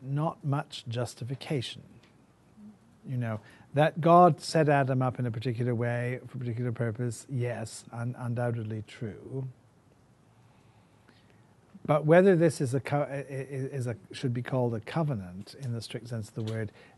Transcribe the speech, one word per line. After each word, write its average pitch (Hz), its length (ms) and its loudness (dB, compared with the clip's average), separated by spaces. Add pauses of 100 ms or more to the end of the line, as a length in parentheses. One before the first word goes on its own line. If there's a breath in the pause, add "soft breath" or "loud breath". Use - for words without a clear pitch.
not 143 400 -4
much 143 460 -4
justification. 123 960 -6 (1200)
You 127 120 -6
know, 113 220 -4 (340 loud breath)
that 151 260 4
God 170 400 8
set 156 300 2
Adam 135 320 4
up 127 160 0
in 123 80 -2
a 120 40 -2
particular 120 440 -2
way 120 520 -2
for 131 120 -12
a - 20 -8
particular 120 320 -4
purpose, 117 560 -4
yes, 120 640 -6
un-, 120 260 -6
undoubtedly 117 680 -4
true. 131 600 -10 (2500 soft breath)
But 151 220 2
whether 185 300 10
this 160 260 4
is 123 120 0
a 131 60 0
co-, 143 300 -2
i-, 139 40 -8
i-, 135 360 -8
is 131 360 -6
a, 117 100 -4 (160)
should 123 200 -4
be 123 100 -2
called 120 320 -2
a 107 60 -6
covenant 101 840 -6
in 127 100 -6
the 117 100 -6
strict 117 260 -12
sense 113 200 -8
of - 60 -20
the 110 180 -4
word, 110 200 -4 (240 loud breath)